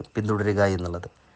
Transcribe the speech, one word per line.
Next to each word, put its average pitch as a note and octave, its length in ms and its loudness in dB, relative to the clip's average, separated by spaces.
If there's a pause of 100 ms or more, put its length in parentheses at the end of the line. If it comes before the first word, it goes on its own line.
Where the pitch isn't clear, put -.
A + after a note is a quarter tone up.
(120)
പിന്തുടരുക G#2 560 0
എന്നുള്ളത്. F2+ 400 -4 (280)